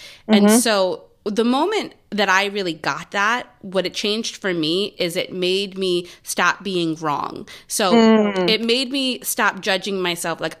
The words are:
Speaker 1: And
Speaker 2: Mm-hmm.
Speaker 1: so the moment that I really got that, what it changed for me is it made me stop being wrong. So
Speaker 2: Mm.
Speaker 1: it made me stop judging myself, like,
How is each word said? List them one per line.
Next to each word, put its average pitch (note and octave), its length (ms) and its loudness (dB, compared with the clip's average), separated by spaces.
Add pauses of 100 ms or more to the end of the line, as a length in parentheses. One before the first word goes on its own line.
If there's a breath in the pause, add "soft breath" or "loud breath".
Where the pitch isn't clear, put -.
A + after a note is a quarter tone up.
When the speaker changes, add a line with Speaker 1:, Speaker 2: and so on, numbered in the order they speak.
(280 loud breath)
Speaker 1:
And G#3 240 8
Speaker 2:
Mm-hmm. A#3 80 8
Speaker 1:
so G3 440 0 (200)
the A3 200 0
moment D4 500 0 (160)
that G3+ 200 0
I F#3+ 160 4
really G3 280 -2
got D#3 380 -6
that, G#3+ 500 -2
what F#3 240 -2
it - 80 -6
changed A3 440 -4
for F#3+ 160 -2
me E3+ 440 -2
is F3 200 -2
it - 160 -4
made F#3 440 -2
me F3+ 300 0 (160 loud breath)
stop F3+ 400 -2
being F3 320 -2
wrong. D#3 520 -6 (200 loud breath)
So G#3 280 2
Speaker 2:
Mm. G#3+ 540 2
Speaker 1:
it A3 120 0
made A#3+ 320 0
me C4 300 -2
stop G3+ 360 -2
judging F#3+ 420 -2
myself, E3+ 380 -4
like, D#3+ 220 -6